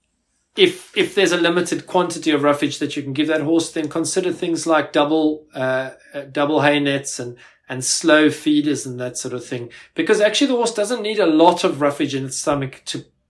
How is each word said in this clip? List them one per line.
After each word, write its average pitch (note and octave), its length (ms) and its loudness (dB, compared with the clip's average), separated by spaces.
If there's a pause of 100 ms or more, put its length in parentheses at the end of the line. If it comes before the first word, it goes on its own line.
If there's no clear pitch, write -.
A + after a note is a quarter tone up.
(560)
if, - 400 0
if F#3 180 0
there's F3+ 180 2
a F3 40 2
limited F3 500 0
quantity E3+ 440 -2
of C#3+ 120 2
roughage C#3+ 360 0
that C#3+ 180 -6
you C#3+ 60 -6
can C3+ 100 -8
give D3 160 -2
that D#3 140 0
horse, E3 300 0
then D3+ 160 -4
consider F3 440 -2
things E3+ 340 -4
like D#3 260 0
double, D3+ 640 2
uh, C3 360 -2 (240)
uh, C#3+ 80 -8 (100)
double D3 300 2
hay D3 180 2
nets C#3 380 -2
and, B2 180 -10 (320)
and B2+ 160 -6
slow D3+ 460 4
feeders D3 560 0
and B2 120 -8
that B2 200 -8
sort B2+ 160 -8
of A#2+ 100 -8
thing. A#2+ 260 -10 (240)
Because F#3+ 260 2
actually G#3+ 260 4
the B3+ 100 0
horse A#3 160 0
doesn't G#3+ 300 -2
need G#3+ 160 -2
a F#3+ 80 4
lot E3 380 6
of D3 180 -2
roughage C#3+ 320 0
in C3+ 100 -4
its C3 140 -8
stomach C#3 480 -4
to, - 180 -10 (260)